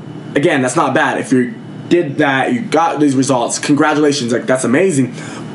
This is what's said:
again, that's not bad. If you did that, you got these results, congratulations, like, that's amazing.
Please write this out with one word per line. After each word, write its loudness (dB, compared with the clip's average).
again, 2
that's 0
not 0
bad. 0
If -2
you 2
did 0
that, 2
you -2
got 0
these 2
results, 0
congratulations, 2
like, -2
that's 0
amazing. 2